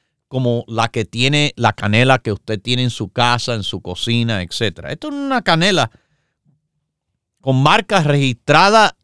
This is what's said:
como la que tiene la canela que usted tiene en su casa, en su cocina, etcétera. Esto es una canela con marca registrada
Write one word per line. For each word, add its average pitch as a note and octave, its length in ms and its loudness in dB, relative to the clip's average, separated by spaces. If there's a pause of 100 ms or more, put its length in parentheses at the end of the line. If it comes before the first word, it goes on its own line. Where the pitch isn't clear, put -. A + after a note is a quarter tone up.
(280)
como B2 400 -2
la A2+ 220 -2
que A2 160 -4
tiene C#3+ 500 0
la A2+ 180 0
canela A#2+ 460 2
que A2 120 -6
usted G2+ 300 -6
tiene B2 220 -2
en B2 60 -2
su G#2+ 200 -8
casa, A#2+ 460 -2
en G2+ 80 -6
su F#2+ 180 -8
cocina, A#2 600 -4
etcétera. F2 500 -6
Esto E3 160 -10
es D4 60 -8
una C#4 280 -6
canela E3+ 500 0 (1500)
con C3 220 0
marca F#3 400 2
registrada D3 1040 2